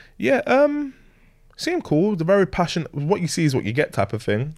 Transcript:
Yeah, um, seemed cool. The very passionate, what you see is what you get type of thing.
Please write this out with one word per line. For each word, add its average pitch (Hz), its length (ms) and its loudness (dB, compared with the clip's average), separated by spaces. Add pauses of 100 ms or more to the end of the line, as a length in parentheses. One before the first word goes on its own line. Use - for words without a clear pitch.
(180)
Yeah, 254 200 2 (100)
um, 294 460 2 (640)
seemed 339 260 -4
cool. 190 320 2
The 160 80 -4
very 190 240 4
passionate, - 480 -4
what 151 240 0
you 170 80 -2
see 165 160 -2
is 143 100 2
what - 120 0
you 107 80 -2
get 147 180 0
type - 220 -2
of 107 100 -8
thing. 123 340 -2